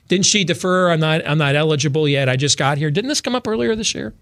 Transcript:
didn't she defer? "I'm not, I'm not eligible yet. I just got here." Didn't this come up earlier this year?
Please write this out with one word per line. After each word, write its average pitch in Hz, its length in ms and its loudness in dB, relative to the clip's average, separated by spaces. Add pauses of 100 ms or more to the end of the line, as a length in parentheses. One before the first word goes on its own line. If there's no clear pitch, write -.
didn't 185 200 2
she 202 180 2
defer? 180 480 0
"I'm 156 80 0
not, 156 280 0
I'm 151 100 0
not 143 180 2
eligible 151 500 0
yet. 139 220 2
I 127 80 0
just 135 200 0
got 143 220 0
here." 156 140 -2
Didn't 214 160 -2
this - 120 -2
come 247 140 -4
up 247 140 -4
earlier 226 260 0
this 220 220 -4
year? 220 260 -8